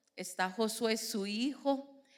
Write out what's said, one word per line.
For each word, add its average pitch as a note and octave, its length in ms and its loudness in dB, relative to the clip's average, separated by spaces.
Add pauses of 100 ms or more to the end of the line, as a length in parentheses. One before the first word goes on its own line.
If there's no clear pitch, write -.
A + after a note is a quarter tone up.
(160)
está F#3 340 -2
Josué, A3 460 2
su G#3+ 300 -2
hijo, C4+ 760 0 (180)